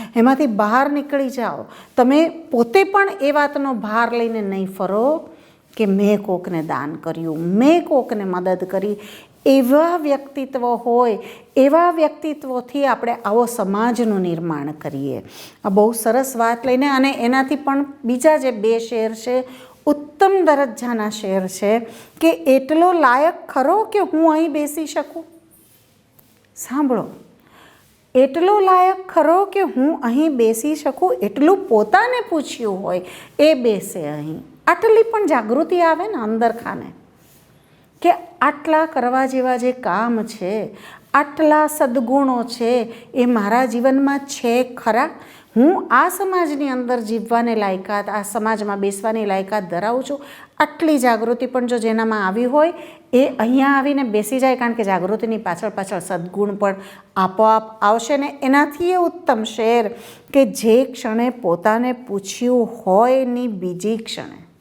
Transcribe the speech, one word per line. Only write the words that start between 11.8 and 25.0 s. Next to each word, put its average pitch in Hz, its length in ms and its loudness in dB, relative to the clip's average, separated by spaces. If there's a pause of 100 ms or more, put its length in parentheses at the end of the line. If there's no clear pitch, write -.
વ્યક્તિત્વથી 294 960 -4
આપણે 240 300 -2 (100)
આવો 220 200 2
સમાજનું 220 760 -2
નિર્માણ 165 500 -4
કરીએ. 139 520 -8 (420)
આ 214 40 -2
બહુ 208 220 4
સરસ 262 440 -2
વાત 233 300 -2
લઈને, 262 220 0
અને 269 240 2
એનાથી 269 440 0
પણ 277 300 -2 (200)
બીજા 254 320 2
જે 262 140 -2
બે 226 280 0
શેર 226 340 -4
છે, 247 300 -4 (420)
ઉત્તમ 370 600 2
દરજ્જાના 240 640 0
શેર 190 380 -4
છે 208 320 0 (420)
કે 330 80 4
એટલો 320 640 2
લાયક 294 400 4 (160)
ખરો 320 340 0
કે 427 160 -2
હું 320 340 2
અહીં 311 200 0
બેસી 294 320 -4
શકું? 320 400 -8 (1300)